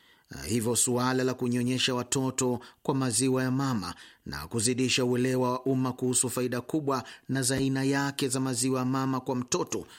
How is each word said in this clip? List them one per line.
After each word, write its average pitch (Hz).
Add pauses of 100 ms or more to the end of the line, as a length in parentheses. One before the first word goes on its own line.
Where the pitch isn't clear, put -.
(480)
Hivyo 113
suala 127
la 127
kunyonyesha 123
watoto 127 (240)
kwa 143
maziwa 131
ya 127
mama 127 (300)
na 73
kuzidisha 123
uelewa 127
wa 127
umma 131
kuhusu 123
faida 123
kubwa 135 (260)
na 135
za 131
aina 135
yake 139
za 127
maziwa 131
ya 127
mama 131
kwa 131
mtoto 123 (120)